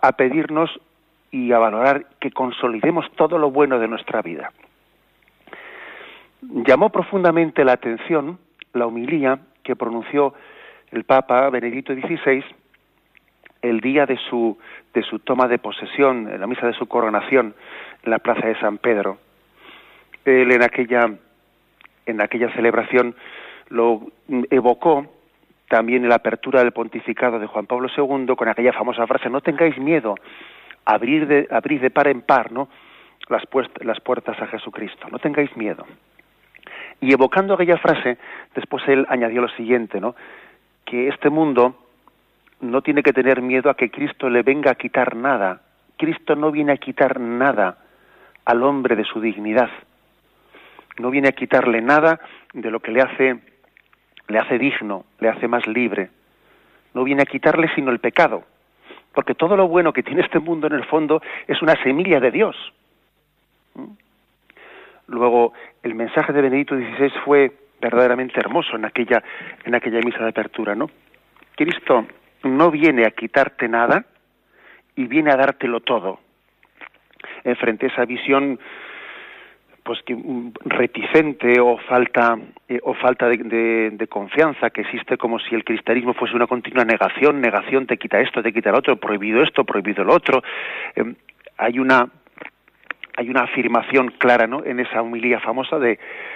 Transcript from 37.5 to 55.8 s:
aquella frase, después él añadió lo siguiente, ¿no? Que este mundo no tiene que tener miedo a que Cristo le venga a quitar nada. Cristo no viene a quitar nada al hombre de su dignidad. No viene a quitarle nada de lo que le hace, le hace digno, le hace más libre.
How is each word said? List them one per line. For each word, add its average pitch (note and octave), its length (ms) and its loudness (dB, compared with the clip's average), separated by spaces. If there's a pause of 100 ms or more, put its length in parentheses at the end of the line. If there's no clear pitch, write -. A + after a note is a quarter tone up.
aquella F3 240 4
frase, C3 380 0 (380)
después - 340 -8
él C3+ 200 4
añadió B2 340 0
lo A#2 60 0
siguiente, A2+ 520 -2
¿no? A#2 140 -6 (720)
Que B2 240 -4
este C#3+ 220 0
mundo C3+ 460 2 (840)
no B2+ 200 -2
tiene D3 220 0
que C#3+ 100 4
tener B2+ 300 2
miedo B2+ 260 0
a C3+ 80 2
que A#2+ 140 -2
Cristo C#3 400 -6
le A#2+ 120 4
venga C#3 280 2
a A#2+ 60 0
quitar B2 380 -2
nada. A2+ 460 -2 (380)
Cristo D#3+ 380 -2
no D3+ 140 0
viene D3 220 0
a C3+ 60 0
quitar C3 420 -2
nada A#2 580 -2 (680)
al A#2+ 160 2
hombre C3+ 340 0
de G#2 80 -4
su - 160 -8
dignidad. A2 480 0 (1300)
No A#2+ 120 -4
viene C#3 180 2
a C3 40 4
quitarle A#2+ 500 2
nada D3+ 380 4 (340)
de A2+ 160 -8
lo A2 100 -4
que A2 120 -8
le B2+ 100 4
hace, C3 340 0 (920)
le G#2+ 100 0
hace A#2+ 200 0
digno, A2 460 -4 (160)
le A2+ 80 2
hace A2+ 200 -2
más A#2+ 180 -2
libre. A2 420 -2 (840)